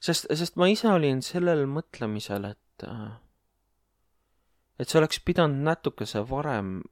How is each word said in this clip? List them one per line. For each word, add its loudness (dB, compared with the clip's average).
Sest, -2
sest -2
ma 6
ise 4
olin 4
sellel 0
mõtlemisel, -6
et, -18
äh, -12
et -6
see 6
oleks 2
pidanud 2
natukese -2
varem -4